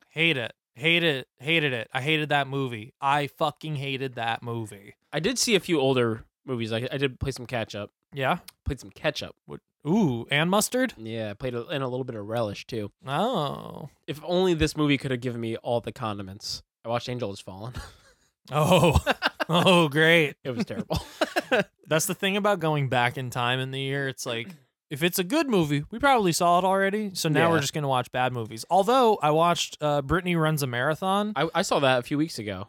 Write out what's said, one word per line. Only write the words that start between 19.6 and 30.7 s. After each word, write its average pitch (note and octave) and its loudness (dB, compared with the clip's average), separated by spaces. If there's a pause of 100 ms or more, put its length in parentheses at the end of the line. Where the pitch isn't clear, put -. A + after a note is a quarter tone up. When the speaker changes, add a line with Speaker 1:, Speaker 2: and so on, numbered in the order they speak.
Speaker 1:
great. D#3 4
Speaker 2:
It C3+ -6
was G#3+ -2
terrible. D3+ -4 (500)
<laughs> - -2
Speaker 1:
That's D#3 2
the F3+ -2
thing G3 -2
about G3+ 2
going D3+ 0
back B2 2
in B2+ -6
time B2 0
in C3 -6
the C3 -6
year. C3+ -2
It's - -8
like, A#2 -6 (420)
if D#3 -6
it's F3 0
a F3+ 0
good C#4+ 0
movie, D3+ 2
we A3+ -8
probably A#3+ 4
saw F3 4
it F3+ 2
already. G3 0
So E3 0
now D#3+ 4
we're E3 4
Speaker 2:
Yeah. D3+ 2
Speaker 1:
just C3+ -4
gonna D3 -2
watch B2+ 0
bad B2+ 0
movies. A2 -8
Although G#3+ 4
I D3+ 4
watched, E3 2
uh, D3 2
Brittany F3 0
Runs D#3 2
a C#3 0
Marathon. F#3+ 0